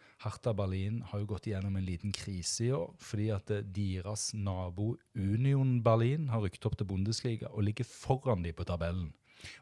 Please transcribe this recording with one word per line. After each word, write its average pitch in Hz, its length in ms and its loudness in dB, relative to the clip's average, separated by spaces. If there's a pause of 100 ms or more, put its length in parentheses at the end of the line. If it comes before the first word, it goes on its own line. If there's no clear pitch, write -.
(240)
Hertha 107 320 -2
Berlin 98 460 0
har 110 180 -6
jo 104 80 -2
gått 101 220 -4
igjennom 98 280 0
en 95 80 0
liten 92 280 -2
krise 95 540 -2
i 123 40 2
år, 151 280 -2
fordi 107 360 0
at, 98 160 -4
eh, 104 120 0
deres 98 680 -2
nabo 98 640 -2 (200)
Union 123 680 4
Berlin 120 460 4
har 113 120 2
rykket 104 260 -2
opp 107 100 0
til 101 100 -4
Bundesliga 107 640 0
og 101 140 0
ligger 107 200 0
foran 127 580 2
de 85 100 -2
på 87 120 -6
tabellen. 85 480 -2 (500)